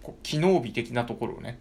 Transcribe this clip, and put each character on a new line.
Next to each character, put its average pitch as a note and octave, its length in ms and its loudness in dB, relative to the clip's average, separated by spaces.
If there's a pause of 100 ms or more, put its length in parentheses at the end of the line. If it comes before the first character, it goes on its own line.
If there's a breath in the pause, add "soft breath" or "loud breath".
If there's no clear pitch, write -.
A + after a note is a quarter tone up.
こ - 160 -14
う、 - 40 -20
機 - 160 -2
能 F3+ 220 6
美 A#2 120 -6
的 - 200 -4
な A#2+ 120 2
と A#2+ 100 -6
こ A2+ 120 -4
ろ - 80 -6
を - 80 -14
ね、 A#2+ 180 -10